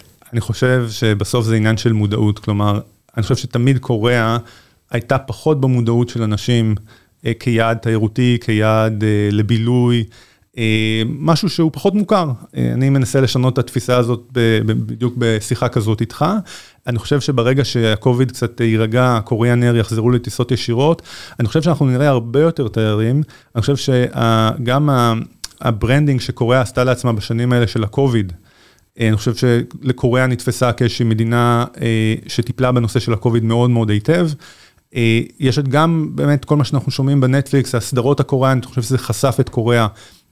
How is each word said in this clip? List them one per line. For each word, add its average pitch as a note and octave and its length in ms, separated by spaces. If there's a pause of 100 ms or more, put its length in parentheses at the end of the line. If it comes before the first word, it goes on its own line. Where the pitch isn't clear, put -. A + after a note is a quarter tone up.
(340)
אני A#2 80
חושב B2+ 480
שבסוף G#2+ 560
זה A2+ 100
עניין A2 220
של A2+ 160
מודעות, G#2 460
כלומר, G#2 400 (380)
אני A2 60
חושב B2 120
שתמיד B2+ 420
קוריאה A#2 600 (540)
הייתה B2+ 260
פחות C3+ 440
במודעות A#2+ 480
של A#2 140
אנשים, A2 520 (500)
אה, A#2 140
כיעד A2+ 380
תיירותי, A2+ 640
כיעד, A2 640
אה, G#2 280
לבילוי, A#2 720 (540)
אה, A2 480
משהו D#3 440
שהוא D#3+ 240
פחות F#3+ 200
מוכר. G3+ 380 (260)
אה, A#2+ 160
אני C3 160
מנסה C#3 320
לשנות B2+ 320
את - 40
התפיסה B2 400
הזאת B2 220 (120)
ב-, A2+ 340
ב-, A2 60 (160)
בדיוק A#2 300
בשיחה A2+ 520
כזאת A2 320
איתך. A#2+ 240 (600)
אני A#2 120
חושב D3 220
שברגע C3 440
שהקוביד A#2+ 680
קצת - 300
יירגע, A2+ 640
קוריאן A#2+ 400
אייר A#2+ 140
יחזרו A2+ 320
לטיסות A#2+ 420
ישירות, C3 500 (380)
אני A2+ 80
חושב D#3 140
שאנחנו D3+ 240
נראה C3 240
הרבה A#2+ 320
יותר D#3+ 260
תיירים. A2 560 (320)
אני A#2 60
חושב C#3 140
שה-, A#2 760 (120)
גם C#3 260
ה-, A#2+ 240 (480)
הברנדינג B2+ 600
שקוריאה B2+ 400
עשתה B2+ 220
לעצמה B2 300
בשנים A#2 400
האלה A#2+ 140
של A2+ 160
הקוביד, A2 500 (640)
אה, A2+ 80
אני A2 100
חושב A#2 180
שלקוריאה B2+ 920
נתפסה B2 440
כאיזושהי A#2+ 340
מדינה, A#2 600 (160)
אה, A2 340 (120)
שטיפלה B2+ 440
בנושא A#2+ 280
של A#2 140
הקוביד A2+ 300
מאוד A#2 260
מאוד A#2 200
היטב. D#3 400 (680)
אה, A2+ 240 (200)
יש C3 200
את C#3 80
גם D#3 480
באמת C#3+ 300
כל D3+ 100
מה D3 80
שאנחנו C3+ 280
שומעים C#3 300
בנטפליקס, C3 540
הסדרות B2+ 440
הקוריאניות, C3 460
אני - 40
חושב B2 120
שזה B2 160
חשף - 420
את B2+ 100
קוריאה, A#2 380 (440)